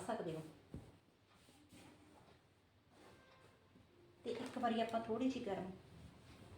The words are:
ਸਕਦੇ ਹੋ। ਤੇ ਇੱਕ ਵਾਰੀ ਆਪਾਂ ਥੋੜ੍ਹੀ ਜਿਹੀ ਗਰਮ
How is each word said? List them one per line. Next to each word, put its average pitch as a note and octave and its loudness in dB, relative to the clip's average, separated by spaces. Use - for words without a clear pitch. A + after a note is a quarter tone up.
ਸਕਦੇ - 0
ਹੋ। D#3 -4
ਤੇ A#3+ 2
ਇੱਕ B3+ -2
ਵਾਰੀ A3+ 6
ਆਪਾਂ A3+ 4
ਥੋੜ੍ਹੀ A#3+ 4
ਜਿਹੀ B3 2
ਗਰਮ F#3+ 0